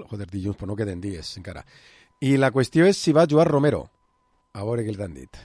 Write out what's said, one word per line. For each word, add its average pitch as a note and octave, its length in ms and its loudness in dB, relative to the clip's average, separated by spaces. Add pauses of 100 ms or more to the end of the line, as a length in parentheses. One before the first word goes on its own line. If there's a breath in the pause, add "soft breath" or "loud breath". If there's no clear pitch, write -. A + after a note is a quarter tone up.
(100)
Joder, G2+ 180 -10
dilluns, G2 300 -6
però F#2+ 100 -10
no G#2 80 -6
queden G2 240 -6
dies F2+ 300 -10 (100)
encara. E2+ 220 -14 (580 soft breath)
I C#3 160 2
la C3+ 160 4
qüestió C3+ 320 2
és G3 160 4
si D#3 160 2
va E3 140 8
jugar D#3 180 6
Romero. C#3 380 2 (680)
A G2 140 -8
veure A#2 180 -4
què A2 80 -6
els G2 80 -10
han F#2 160 -8
dit. - 280 -18